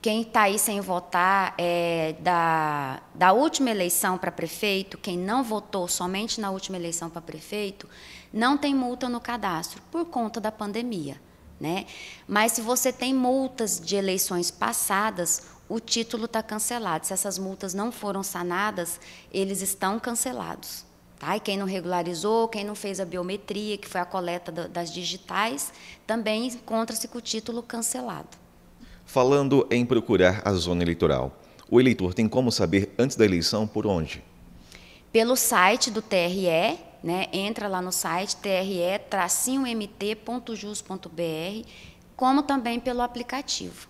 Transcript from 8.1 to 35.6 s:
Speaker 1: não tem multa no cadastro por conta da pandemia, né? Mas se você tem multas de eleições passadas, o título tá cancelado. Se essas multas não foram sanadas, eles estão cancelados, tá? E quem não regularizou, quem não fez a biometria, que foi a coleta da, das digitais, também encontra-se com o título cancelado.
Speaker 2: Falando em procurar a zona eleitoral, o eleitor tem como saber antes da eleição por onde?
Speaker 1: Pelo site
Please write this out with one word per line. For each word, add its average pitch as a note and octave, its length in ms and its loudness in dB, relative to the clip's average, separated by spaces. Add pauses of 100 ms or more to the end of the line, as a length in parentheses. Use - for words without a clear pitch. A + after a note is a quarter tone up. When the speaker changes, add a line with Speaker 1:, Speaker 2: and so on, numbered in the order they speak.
Speaker 1:
não B3 240 4
tem C#4+ 180 0
multa B3+ 340 -2
no A#3+ 120 -4
cadastro G3+ 600 -6 (120)
por E4 140 -2
conta A#3 340 -4
da G#3+ 100 -2
pandemia, G#3 720 -6 (400)
né? F3 260 -2 (400)
Mas G#3+ 260 2
se - 80 -2
você B3 320 0
tem B3+ 220 -2
multas B3+ 680 0
de E3 140 -4
eleições F#3+ 560 0
passadas, G3+ 1040 -2 (140)
o A3+ 120 -2
título A3+ 480 -4
tá A3 160 -2
cancelado. G#3+ 640 -4
Se - 60 -4
essas F#3+ 280 -4
multas F#3+ 340 -6
não G#3 160 -2
foram G3+ 320 -4
sanadas, F3+ 760 -4 (320)
eles F#3+ 300 -2
estão G3 360 -2
cancelados, A3 840 -6 (340)
tá? E3 180 -2
E A3 40 -4
quem G3+ 160 -2
não G3 100 -2
regularizou, F3+ 800 0
quem A3 160 -6
não G#3 140 -8
fez G3 240 -6
a G3 40 -2
biometria, G3 720 -6
que G3+ 120 -12
foi F#3 120 -4
a F3 40 0
coleta F3 480 -6
da, E3 160 -6
das F3 240 -6
digitais, F#3 800 -4 (340)
também A3 400 0
encontra-se A3+ 640 -4
com B3 100 -10
o - 40 -8
título A3+ 420 -6
cancelado. A#3 640 -6 (760)
Speaker 2:
Falando C3+ 640 6
em A#2+ 160 4
procurar G#2+ 600 6
a G2+ 80 4
zona F2 320 2
eleitoral, D2+ 520 2 (320)
o A#2+ 120 8
eleitor A2 320 4
tem A2 160 2
como B2 240 2
saber G2 440 2
antes C3 200 2
da A2+ 80 8
eleição G2+ 420 2
por G#2+ 200 -2
onde? E2+ 360 0 (880)
Speaker 1:
Pelo A#3 220 4
site G#3+ 560 4